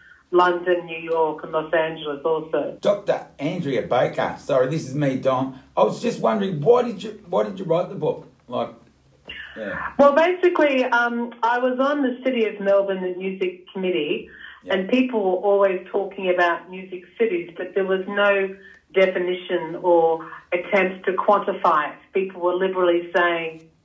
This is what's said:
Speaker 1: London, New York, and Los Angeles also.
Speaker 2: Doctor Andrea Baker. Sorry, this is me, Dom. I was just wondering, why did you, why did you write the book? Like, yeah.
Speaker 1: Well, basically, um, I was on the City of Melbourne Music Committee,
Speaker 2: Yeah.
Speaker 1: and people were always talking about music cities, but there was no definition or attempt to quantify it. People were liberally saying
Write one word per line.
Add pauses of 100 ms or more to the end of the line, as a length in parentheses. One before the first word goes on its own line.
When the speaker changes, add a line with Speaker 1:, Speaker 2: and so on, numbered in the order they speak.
(320)
Speaker 1:
London,
New
York,
and
Los
Angeles
also.
Speaker 2:
Doctor (120)
Andrea
Baker.
Sorry,
this
is
me,
Dom. (160)
I
was
just
wondering,
why
did
you,
why
did
you
write
the
book? (200)
Like, (880)
yeah.
Speaker 1:
Well,
basically,
um,
I
was
on
the
City
of
Melbourne
Music
Committee, (340)
Speaker 2:
Yeah.
Speaker 1:
and
people
were
always
talking
about
music (140)
cities,
but
there
was
no (380)
definition
or (240)
attempt
to
quantify
it. (180)
People
were
liberally
saying (180)